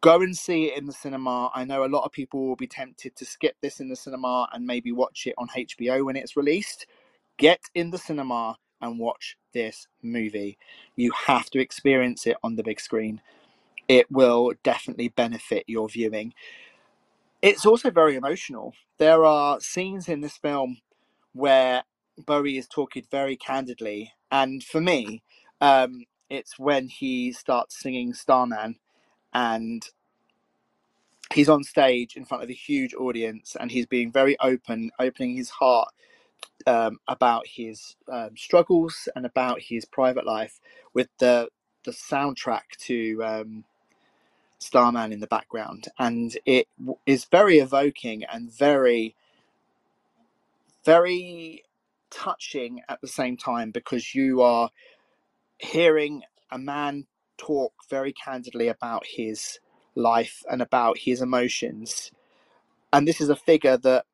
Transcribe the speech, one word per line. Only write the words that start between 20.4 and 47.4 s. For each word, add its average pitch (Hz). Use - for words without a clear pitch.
where 131
Bowie 143
is 127
talking 135
very 135
candidly, 117
and 135
for -
me, 123
um, 131
it's -
when 135
he 127
starts 123
singing 123
Starman, 117
and 113
he's 147
on 147
stage 127
in 131
front 131
of 120
a 131
huge 135
audience, 113
and 120
he's 120
being 120
very 139
open, 123
opening 127
his 127
heart, 123
um, 113
about 120
his, -
um, 113
struggles 170
and 127
about 127
his 117
private 127
life, 110
with 123
the, 123
the 123
soundtrack 139
to, 113
um, 110
Starman 120
in 104
the 107
background. 110
And 117
it 127
w-, 127
is 135
very 185